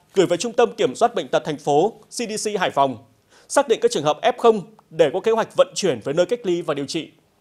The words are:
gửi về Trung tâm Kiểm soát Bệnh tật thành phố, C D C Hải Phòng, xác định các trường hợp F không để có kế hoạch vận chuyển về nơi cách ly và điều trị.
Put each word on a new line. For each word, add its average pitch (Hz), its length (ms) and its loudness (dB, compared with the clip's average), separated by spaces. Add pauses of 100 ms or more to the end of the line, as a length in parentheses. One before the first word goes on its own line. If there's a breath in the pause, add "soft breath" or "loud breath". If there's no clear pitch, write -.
(140)
gửi 220 120 4
về 175 120 0
Trung 226 160 -6
tâm 226 220 2
Kiểm 143 200 0
soát 233 200 0
Bệnh 160 120 -4
tật 151 180 0
thành 156 120 -6
phố, 156 360 0 (160)
C - 40 -20
D - 80 -8 (220)
C 208 160 -4
Hải 170 100 0
Phòng, 139 280 0 (520 soft breath)
xác - 180 0
định 220 140 0
các 233 100 0
trường 160 120 -4
hợp 151 180 0
F 247 160 2
không 226 240 2 (280)
để 160 240 2
có 185 60 -2
kế 220 120 0
hoạch 220 240 -2
vận 269 200 4
chuyển 147 280 -2
về - 100 -4
nơi 175 120 2
cách 240 180 -4
ly 175 180 -2
và 156 120 -6
điều 143 120 -6
trị. 147 260 -10 (300)